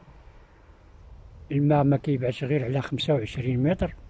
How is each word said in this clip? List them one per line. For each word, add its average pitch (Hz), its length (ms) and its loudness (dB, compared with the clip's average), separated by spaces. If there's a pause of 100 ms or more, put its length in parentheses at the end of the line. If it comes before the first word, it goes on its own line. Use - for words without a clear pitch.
(1500)
الماء 143 320 4
ما 139 140 4
كيبعدش 127 460 -2
غير 135 220 0
على 131 160 -2
خمسة 143 320 -2
وعشرين 123 500 -2
متر، 170 320 0 (140)